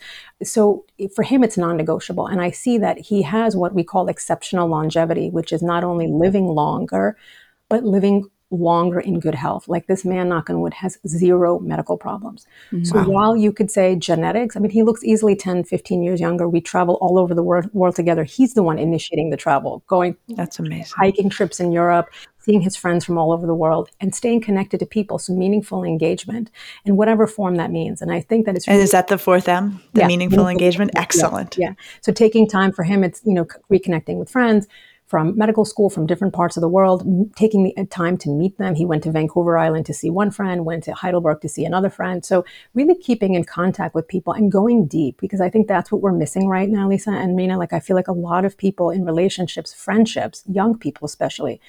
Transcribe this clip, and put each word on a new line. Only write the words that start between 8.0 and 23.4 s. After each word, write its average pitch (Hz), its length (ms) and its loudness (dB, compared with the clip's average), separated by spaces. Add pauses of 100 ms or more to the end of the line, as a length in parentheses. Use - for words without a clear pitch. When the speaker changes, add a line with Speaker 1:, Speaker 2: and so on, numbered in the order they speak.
Speaker 1:
longer 170 460 2
in 175 180 -2
good 156 180 -2
health. 143 340 -6
Like, - 180 -4
this 190 160 -2
man, 185 240 -2
knock 170 220 -2
on 175 100 -2
wood, 165 140 -4
has - 240 -8 (100)
zero 175 520 2
medical 160 360 -4
problems. - 500 -12 (380)
So 175 140 0
Speaker 2:
Wow. 190 120 2
Speaker 1:
while 214 280 2
you 214 160 2
could 202 180 -2
say 185 240 2
genetics, 175 640 -2
I - 20 -6
mean, 208 120 0
he 226 120 4
looks 226 220 0
easily 214 320 4
ten, 180 260 -2
fifteen 180 400 -2
years 175 160 0
younger. 170 300 0
We 170 100 2
travel 175 400 0
all 185 180 2
over 180 160 2
the 170 100 0
world, 175 280 0
world 180 240 2
together. 165 300 0
He's 254 280 2
the 220 80 4
one 160 160 2
initiating 160 520 -2
the 143 80 -2
travel, 131 500 -2
going 180 300 0 (100)
Speaker 3:
That's 190 320 -8
amazing. 160 380 -8
Speaker 1:
hiking 196 320 2
trips - 320 -4
in 175 100 0
Europe, 170 380 2 (300)
seeing 208 200 2
his 185 160 -2
friends 175 300 -2
from 170 120 -2
all 160 140 2
over 170 160 -2